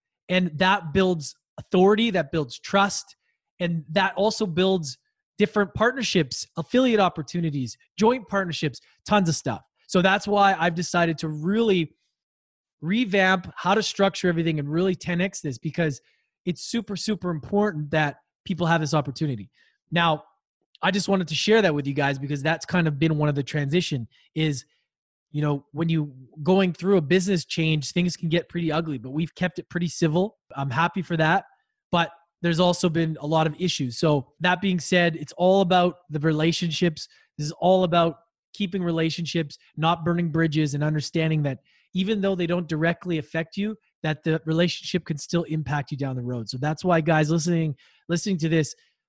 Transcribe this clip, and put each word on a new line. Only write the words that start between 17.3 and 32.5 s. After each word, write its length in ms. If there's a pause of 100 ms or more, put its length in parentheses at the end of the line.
important 600
that 260 (260)
people 240
have 140
this 120
opportunity. 560 (420)
Now, 340 (580)
I 80
just 160
wanted 220
to 60
share 280
that 100
with 140
you 60
guys 260
because 240
that's 220
kind 220
of 120
been 180
one 120
of 40
the 80
transition 640 (280)
is, 300 (680)
you 100
know, 300
when 180
you 240 (300)
going 300
through 240
a 40
business 440
change, 460
things 260
can 120
get 200
pretty 220
ugly, 260
but 140
we've 220
kept 240
it 120
pretty 180
civil. 500 (180)
I'm 140
happy 320
for 160
that, 280 (460)
but 200 (300)
there's 180